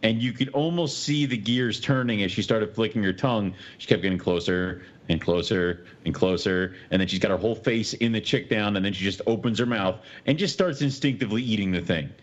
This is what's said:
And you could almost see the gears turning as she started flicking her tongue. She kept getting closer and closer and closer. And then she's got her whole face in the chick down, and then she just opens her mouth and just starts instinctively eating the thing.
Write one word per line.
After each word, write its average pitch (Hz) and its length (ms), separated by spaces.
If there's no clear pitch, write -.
And 113 180
you 120 120
could 131 160
almost 160 500
see 147 260
the 123 100
gears 117 440
turning 120 420
as 95 100
she 104 120
started 110 320
flicking 113 260
her 95 100
tongue. 104 440
She - 80
kept 98 160
getting 92 160
closer 90 640
and 82 100
closer 87 640
and 80 80
closer. 92 640
And 95 100
then 95 60
she's 95 100
got 98 140
her 92 60
whole 110 180
face 117 400
in 117 160
the 110 100
chick - 300
down, 104 260
and 95 80
then 98 80
she 92 100
just 98 220
opens 113 320
her 120 80
mouth 104 300
and 143 100
just 185 160
starts 165 300
instinctively 127 580
eating 104 300
the 90 100
thing. 85 300